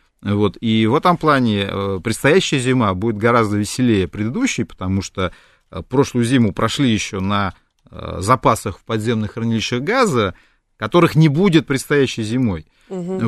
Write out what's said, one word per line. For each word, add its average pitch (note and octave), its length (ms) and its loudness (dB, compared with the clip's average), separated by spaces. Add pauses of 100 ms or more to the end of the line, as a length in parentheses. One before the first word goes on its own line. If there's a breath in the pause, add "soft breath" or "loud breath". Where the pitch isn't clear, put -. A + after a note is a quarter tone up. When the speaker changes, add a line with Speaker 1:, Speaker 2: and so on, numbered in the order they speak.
(220 soft breath)
Speaker 1:
вот, G2+ 380 0
и A2 280 2
в A#2 80 2
этом E3+ 220 2
плане, A#2+ 520 2
э, G2 340 -4
предстоящая C#3 560 2
зима B2 340 0
будет G#2+ 240 -4
гораздо A2+ 400 2
веселее G#2 500 0
предыдущей, B2 560 -4
потому F#2+ 380 -4
что, F#2 300 -6 (400 soft breath)
э, E2+ 160 -10
прошлую B2+ 380 0
зиму A#2 280 2
прошли A#2+ 380 0
еще G2+ 300 -4
на, G2 320 -2 (360)
э, D#2+ 300 -12
запасах A2+ 600 0
в - 40 -20
подземных A2 500 -4
хранилищах A2+ 480 -2
газа, D3 520 0 (440 soft breath)
которых E3 380 2
не D#3+ 120 6
будет D#3 400 2
предстоящей C3+ 560 -2
зимой. G#2+ 420 -2 (240)
Speaker 2:
Мгм. F#3 380 -8